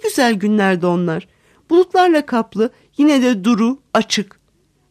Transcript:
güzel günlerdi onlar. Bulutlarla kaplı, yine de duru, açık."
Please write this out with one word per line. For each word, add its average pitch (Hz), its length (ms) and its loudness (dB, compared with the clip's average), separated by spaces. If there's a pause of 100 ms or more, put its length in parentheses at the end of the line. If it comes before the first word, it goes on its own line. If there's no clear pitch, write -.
güzel 254 300 0
günlerdi 196 520 0
onlar. 175 420 -2 (420)
Bulutlarla 349 560 2
kaplı, 220 440 -4 (280)
yine 285 240 2
de 247 220 0
duru, 233 360 0 (140)
açık." - 460 -4 (520)